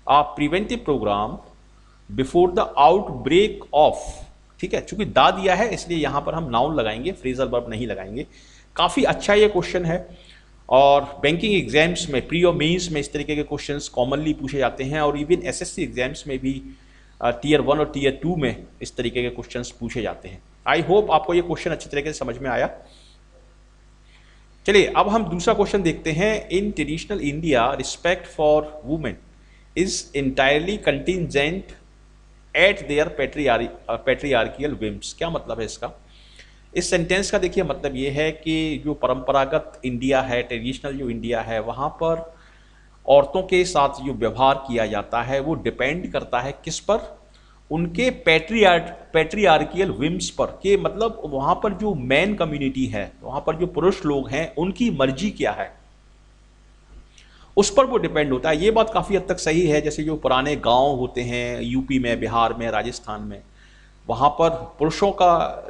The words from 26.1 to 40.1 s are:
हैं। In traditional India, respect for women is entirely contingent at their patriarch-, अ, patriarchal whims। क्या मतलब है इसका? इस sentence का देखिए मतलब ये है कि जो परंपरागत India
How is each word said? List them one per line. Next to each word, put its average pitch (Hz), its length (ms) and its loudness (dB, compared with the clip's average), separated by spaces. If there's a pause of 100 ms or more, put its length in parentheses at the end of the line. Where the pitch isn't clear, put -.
हैं। 208 380 0
In 202 240 -2
traditional 160 480 -4
India, 139 560 0
respect - 600 -4
for 151 260 4 (240)
women 143 240 -4 (640)
is 180 140 0 (260)
entirely 143 600 2 (120)
contingent 147 840 -2 (840)
at 196 340 4
their 147 160 2 (120)
patriarch-, 127 720 -2
अ, 113 160 -6
patriarchal 135 760 0
whims। 104 340 -8
क्या 170 160 -6
मतलब 117 300 -8
है 110 60 -6
इसका? - 260 -10 (840)
इस 175 140 -2
sentence 185 420 0
का 208 60 2
देखिए 185 260 -2
मतलब 139 320 -4
ये 135 140 -4
है 151 220 -2
कि 156 540 -4
जो 147 80 -2
परंपरागत 135 920 0
India 127 360 0